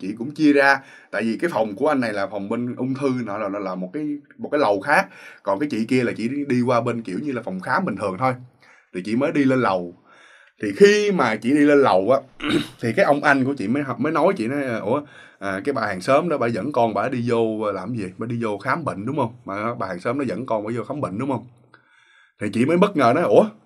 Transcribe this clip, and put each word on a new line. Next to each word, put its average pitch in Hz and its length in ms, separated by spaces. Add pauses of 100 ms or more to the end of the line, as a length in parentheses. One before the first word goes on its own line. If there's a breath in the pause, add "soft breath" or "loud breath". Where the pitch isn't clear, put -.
chị 95 180
cũng 110 120
chia 151 220
ra, 139 280 (300 loud breath)
tại 101 120
vì 110 180
cái 170 120
phòng 110 240
của 135 120
anh 143 120
này 113 120
là 98 140
phòng 98 220
bên 120 280
ung 131 180
thư 131 180 (120)
nọ 101 140
là, 104 100
là, 98 100
là 95 160
một 92 180
cái, 147 260 (200)
một 113 140
cái 151 80
lầu 104 200
khác, 160 260 (360 loud breath)
còn 98 160
cái 98 120
chị 110 140
kia 127 200
là 104 120
chỉ 107 120
đi, 143 200
đi 123 120
qua 120 200
bên 117 220
kiểu 95 200
như 147 100
là 117 100
phòng 92 180
khám 135 240
bình 107 120
thường 98 220
thôi. 131 160 (600 soft breath)
Thì 92 100
chị 104 120
mới 143 160
đi 147 120
lên 131 160
lầu. 92 340 (680 soft breath)
Thì 107 140
khi 208 360
mà 127 240
chị 117 140
đi 147 100
lên 147 180
lầu 101 320
á, - 380 (160)
<clears throat> - 160
thì 117 120
cái 190 120
ông 143 200
anh 139 200
của 139 100
chị 98 140
mới, 135 140 (160)
mới 151 140
nói 160 240
chị 110 120
nói, 131 320
"Ủa, 131 220 (360 loud breath)
à, 98 260
cái 143 80
bà 113 140
hàng 95 140
xóm 147 280
đó 147 100
bà 117 80
dẫn 117 260
con 113 220
bà 104 140
đi 123 180
vô 110 460
làm 98 220
gì? 107 100 (140)
Bà 110 80
đi 120 160
vô 107 160
khám 143 260
bệnh 98 220
đúng 139 100
không? 123 180 (100)
Mà 104 300
bà 117 120
hàng 90 140
xóm 123 180
nó 143 60
dẫn 107 220
con 107 180
bà 110 120
vô 110 80
khám 143 160
bệnh 92 180
đúng 139 120
không?" 117 160 (920 soft breath)
Thì 107 120
chị 113 140
mới 165 100
bất 202 200
ngờ 123 180
nói, 165 100
"Ủa, 135 200 (220)